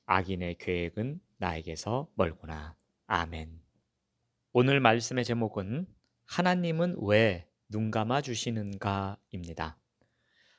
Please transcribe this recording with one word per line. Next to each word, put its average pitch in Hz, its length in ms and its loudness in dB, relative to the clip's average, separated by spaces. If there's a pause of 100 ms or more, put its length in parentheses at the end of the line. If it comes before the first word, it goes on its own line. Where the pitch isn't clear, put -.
악인의 90 540 0
계획은 95 600 -4 (180)
나에게서 87 760 -4
멀구나." 78 640 -4 (320)
아멘. 82 520 -4 (920)
오늘 135 280 6
말씀의 120 460 4
제목은 117 600 -2 (380)
하나님은 180 760 0
왜 104 460 4 (220)
눈 110 200 -2
감아 113 320 0
주시는가입니다. 98 1600 -4 (800)